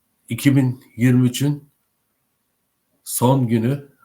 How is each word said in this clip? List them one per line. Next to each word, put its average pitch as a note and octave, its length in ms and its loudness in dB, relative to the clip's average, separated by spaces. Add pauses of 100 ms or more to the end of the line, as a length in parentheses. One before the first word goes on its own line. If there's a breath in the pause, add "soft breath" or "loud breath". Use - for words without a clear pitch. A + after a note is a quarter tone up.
(280)
iki B2+ 280 0
bin B2+ 280 -2 (120)
yirmi B2 320 2
üçün C#3+ 420 -6 (1300)
son B2+ 420 0
günü. A#2+ 420 -2 (160)